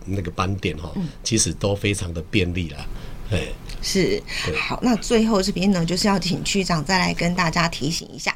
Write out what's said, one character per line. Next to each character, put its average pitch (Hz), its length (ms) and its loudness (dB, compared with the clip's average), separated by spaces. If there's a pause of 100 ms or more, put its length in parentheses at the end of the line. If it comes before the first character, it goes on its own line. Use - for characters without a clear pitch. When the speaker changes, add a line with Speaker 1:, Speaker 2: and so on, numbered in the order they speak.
Speaker 1:
那 98 160 -2
个 85 80 -4
班 92 260 0
点 87 220 -2
哈， 78 200 -8
Speaker 2:
嗯。 196 100 -2 (160)
Speaker 1:
其 113 140 2
实 87 160 2
都 101 200 0
非 104 200 2
常 90 200 -4
的 82 100 -4
便 87 300 2
利 87 180 -2
啦。 - 140 -10 (460)
哎。 90 160 0 (340)
Speaker 2:
是。 139 420 2 (220)
Speaker 1:
对。 - 100 -2
Speaker 2:
好， - 260 -4
那 240 140 4
最 220 300 4
后 214 180 4
这 196 80 0
边 185 220 2
呢， 170 120 2
就 175 120 0
是 214 100 2
要 202 100 4
请 175 240 0
区 190 220 0
长 170 220 0
再 190 120 2
来 175 160 2
跟 175 220 0
大 175 160 2
家 170 160 2
提 160 240 -2
醒 - 220 -6
一 - 40 -12
下 - 180 -2